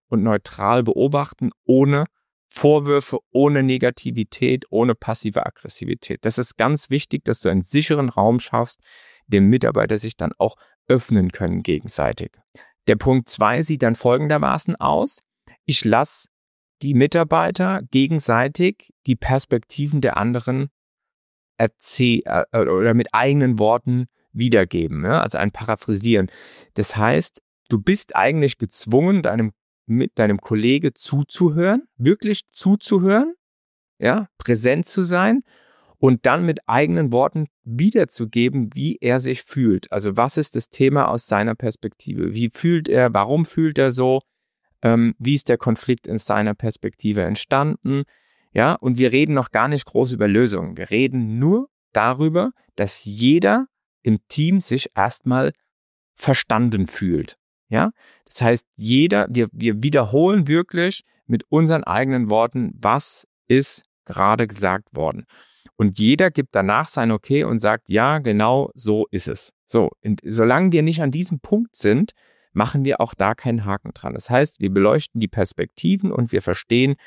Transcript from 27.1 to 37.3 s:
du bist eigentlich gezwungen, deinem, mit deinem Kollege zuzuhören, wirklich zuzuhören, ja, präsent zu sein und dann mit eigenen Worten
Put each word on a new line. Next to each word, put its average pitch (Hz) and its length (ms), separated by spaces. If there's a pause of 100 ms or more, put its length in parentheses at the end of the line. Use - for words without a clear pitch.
du 110 120
bist - 340
eigentlich 139 420
gezwungen, 147 640
deinem, 110 280 (360)
mit 120 340
deinem 104 200
Kollege 127 540
zuzuhören, 170 1040
wirklich 202 460 (100)
zuzuhören, 202 840 (640)
ja, 185 300 (100)
präsent 123 480
zu - 160
sein 190 400 (560)
und 131 280
dann 156 180
mit 160 240
eigenen 151 420
Worten 143 360 (180)